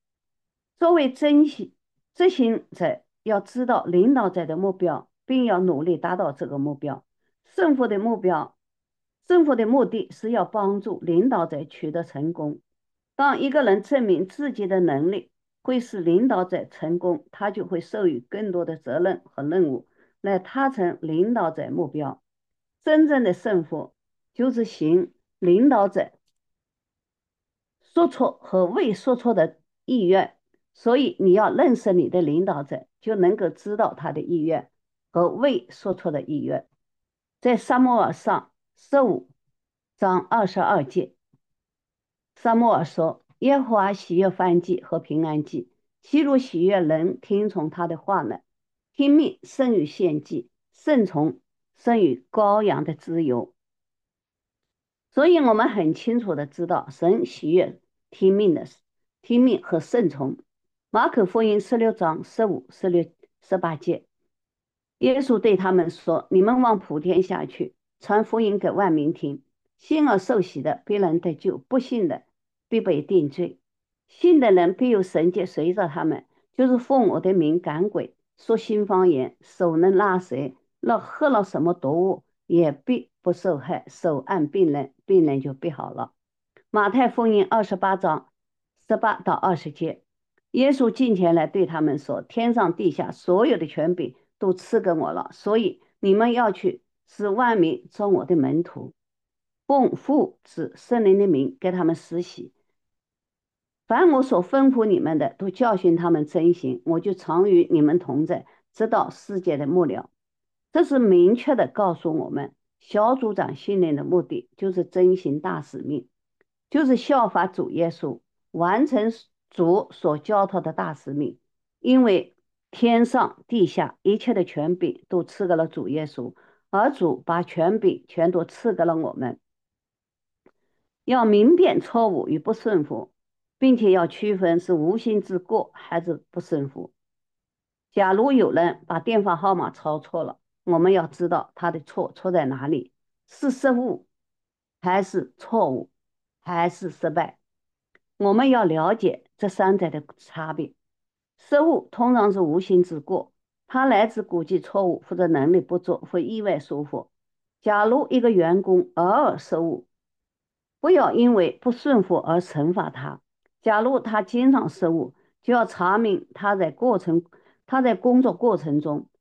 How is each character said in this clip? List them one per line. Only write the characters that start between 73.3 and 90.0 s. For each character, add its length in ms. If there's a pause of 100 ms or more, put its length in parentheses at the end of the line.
信 320
的 140
人 220
必 140
有 140
神 300
迹 120
随 300
着 140
他 160
们， 200 (320)
就 120
是 100
奉 300
我 120
的 140
名 260
赶 300
鬼， 240 (240)
说 180
新 300
方 220
言， 320
手 360
能 200
拉 240
蛇， 320 (280)
若 180
喝 300
了 140
什 180
么 140
毒 340
物， 160 (220)
也 240
必 400 (100)
不 120
受 260
害。 300
手 300
按 280
病 240
人， 240 (100)
病 220
人 140
就 120
必 180
好 200
了。” 220 (580)
马 180
太 200
福 180
音 240
二 140
十 100
八 220
章 340 (580)
十 80
八 240
到 140
二 220
十 140
节， 320 (500)